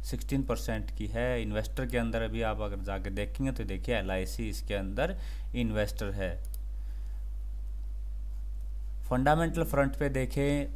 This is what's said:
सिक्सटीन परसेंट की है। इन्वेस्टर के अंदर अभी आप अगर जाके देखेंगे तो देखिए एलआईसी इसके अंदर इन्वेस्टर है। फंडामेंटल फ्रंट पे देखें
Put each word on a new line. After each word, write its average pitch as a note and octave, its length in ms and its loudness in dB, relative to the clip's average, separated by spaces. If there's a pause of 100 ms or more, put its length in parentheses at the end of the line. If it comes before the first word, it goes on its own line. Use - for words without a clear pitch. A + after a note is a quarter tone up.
सिक्सटीन C3+ 400 0
परसेंट A2+ 540 -2
की G#2+ 100 -2
है। A#2 340 0
इन्वेस्टर G#2+ 440 0
के B2 120 0
अंदर A2+ 240 2
अभी A2 200 0
आप G#2+ 200 0
अगर G2+ 220 -2
जाके G2 260 -2
देखेंगे G#2 420 0
तो B2 120 -2
देखिए G2 320 0
एलआईसी F#2+ 540 0
इसके G2 240 -2
अंदर G2+ 420 0 (400)
इन्वेस्टर G#2+ 560 0
है। F#2+ 240 0 (2750)
फंडामेंटल D#3+ 540 6
फ्रंट C#3 320 4
पे C#3+ 140 2
देखें C#3 680 2